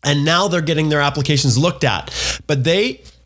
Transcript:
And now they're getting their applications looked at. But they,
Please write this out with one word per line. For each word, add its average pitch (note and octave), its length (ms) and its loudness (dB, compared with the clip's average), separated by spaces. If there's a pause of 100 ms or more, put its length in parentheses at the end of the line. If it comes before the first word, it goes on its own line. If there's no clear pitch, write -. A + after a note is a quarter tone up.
And C#3+ 200 2
now F3 220 2
they're F3 140 0
getting D#3 280 0
their D3+ 120 2
applications C#3 580 0
looked F3 240 0
at. - 640 -4
But C#3 160 0
they, F#3+ 400 0 (240)